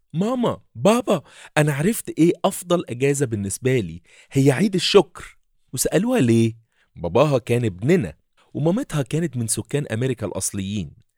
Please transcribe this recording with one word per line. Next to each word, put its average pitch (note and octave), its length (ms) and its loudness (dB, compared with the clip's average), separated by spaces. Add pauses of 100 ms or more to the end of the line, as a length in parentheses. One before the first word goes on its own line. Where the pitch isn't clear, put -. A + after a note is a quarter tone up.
(120)
"ماما، G#3 480 -2 (140)
بابا، G3 480 2 (340)
أنا D3+ 160 4
عرفت D3 360 -2 (100)
إيه E3 140 6 (120)
أفضل F3 440 -2
أجازة C#3 380 0
بالنسبة A2+ 540 -2
لي، E2+ 220 -10 (300)
هي C#3 180 4
عيد F#3 240 0
الشكر." - 640 2 (340)
وسألوها A3 480 0
ليه؟ A2+ 360 4 (400)
باباها A#2+ 420 2
كان A#2+ 260 0
ابننا، A2 500 -2 (400)
ومامتها D#3+ 480 -2
كانت D#3+ 340 -4
من A#2 100 -2
سكان C#3 400 -4
أمريكا A#2 400 -4
الأصليين، G2 640 -6 (280)